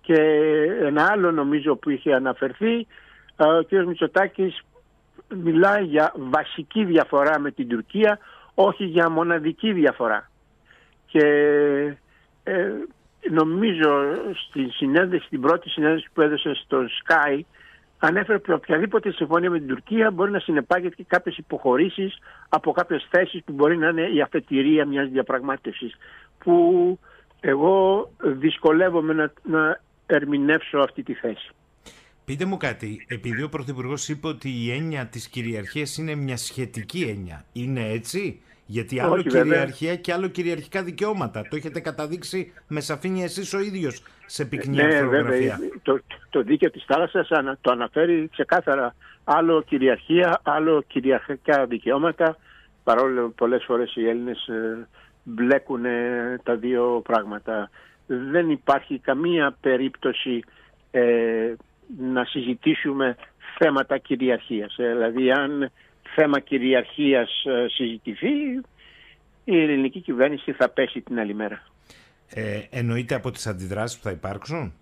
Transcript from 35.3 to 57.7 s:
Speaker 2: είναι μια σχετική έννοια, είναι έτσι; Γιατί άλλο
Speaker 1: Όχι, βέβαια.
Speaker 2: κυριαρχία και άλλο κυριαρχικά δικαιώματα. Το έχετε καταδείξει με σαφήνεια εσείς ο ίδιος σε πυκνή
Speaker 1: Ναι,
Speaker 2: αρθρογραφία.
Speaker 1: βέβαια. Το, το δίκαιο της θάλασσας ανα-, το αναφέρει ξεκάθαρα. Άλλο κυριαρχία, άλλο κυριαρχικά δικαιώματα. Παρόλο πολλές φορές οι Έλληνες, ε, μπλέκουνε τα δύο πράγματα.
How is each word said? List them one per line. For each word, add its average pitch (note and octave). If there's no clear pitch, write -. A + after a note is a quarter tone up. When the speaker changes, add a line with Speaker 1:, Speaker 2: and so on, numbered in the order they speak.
Speaker 2:
είναι D#3
μια C3+
σχετική B2
έννοια, F#2+
είναι B2
έτσι; A#2
Γιατί A#2
άλλο B2+
Speaker 1:
Όχι, F3+
βέβαια. B2+
Speaker 2:
κυριαρχία D3+
και F3
άλλο F3+
κυριαρχικά F3
δικαιώματα. F3
Το D3+
έχετε D#3
καταδείξει D#3+
με D3+
σαφήνεια F3+
εσείς F3+
ο G3
ίδιος F#3+
σε -
πυκνή C3+
Speaker 1:
Ναι, C#3+
Speaker 2:
αρθρογραφία. C#3+
Speaker 1:
βέβαια. B2+
Το, C3+
το C#3
δίκαιο D3
της -
θάλασσας E3
ανα-, C3+
το C3
αναφέρει D#3
ξεκάθαρα. C#3
Άλλο D#3+
κυριαρχία, D#3
άλλο D#3
κυριαρχικά C3+
δικαιώματα. D#3
Παρόλο B2
πολλές A#2+
φορές A#2+
οι A2+
Έλληνες, A#2+
ε, A2+
μπλέκουνε A#2+
τα A#2+
δύο A#2+
πράγματα. G#2